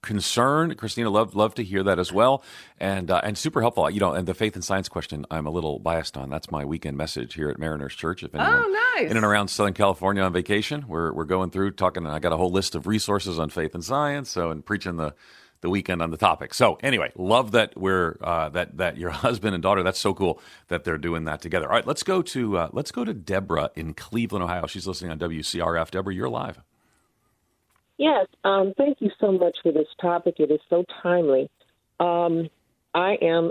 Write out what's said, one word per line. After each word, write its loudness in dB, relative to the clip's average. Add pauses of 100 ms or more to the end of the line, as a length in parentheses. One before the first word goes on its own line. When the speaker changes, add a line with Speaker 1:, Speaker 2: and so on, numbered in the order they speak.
Speaker 1:
concern, 2
Christina. -2
Love, 4
love 2
to -4
hear -2
that 4
as -2
well, 4 (340)
and, -2
uh, 4
and -4
super -2
helpful. 2
You -4
know, 2
and -2
the -2
faith 0
and -10
science -2
question, -8
I'm -4
a -4
little -4
biased -2
on. -8
That's -8
my -4
weekend -6
message -6
here -4
at -8
Mariners -6
Church. -6
If -12
anyone 2
Speaker 2:
Oh, 0
nice. -2
Speaker 1:
in 0
and 2
around 4
Southern 0
California 2
on 2
vacation, -2
we're, -2
we're -4
going 0
through -2
talking, 0
and -6
I -4
got 2
a 2
whole 2
list 0
of -6
resources -2
on -2
faith -4
and -8
science. -4
So, -2
and -10
preaching -4
the, -4 (460)
the -4
weekend 0
on -2
the -6
topic. 0
So 4
anyway, 0
love 2
that 2
we're, 2
uh, 0
that, -4
that -2
your -6
<laughs> -4
husband 0
and -4
daughter, 2
that's 0
so 0
cool 0 (280)
that -4
they're -2
doing -4
that -6
together. -2
All 0
right, 2
let's -4
go 0
to, -2
uh, 0
let's -6
go -4
to -4
Deborah -2
in -8
Cleveland, -4
Ohio. -4
She's -10
listening -6
on -6
W -4
C -4
R 2
F. 0
Deborah, -4
you're -2
live. -6 (1400)
Speaker 3:
Yes, 4 (180)
um, 2
thank 4
you 2 (100)
so 4
much 4
for 2
this 2 (120)
topic. 0
It 4
is 2 (100)
so 4 (180)
timely. 4 (480)
Um, 2 (460)
I 2
am 4